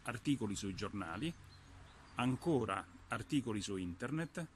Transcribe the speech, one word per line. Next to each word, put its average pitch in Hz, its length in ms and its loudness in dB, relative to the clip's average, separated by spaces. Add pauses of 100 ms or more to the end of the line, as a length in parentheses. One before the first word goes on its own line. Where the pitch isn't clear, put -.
articoli 113 520 2
sui 98 180 -2
giornali, 95 580 -2 (840)
ancora 123 680 4 (260)
articoli 117 520 2
su 98 160 0
internet 131 800 -2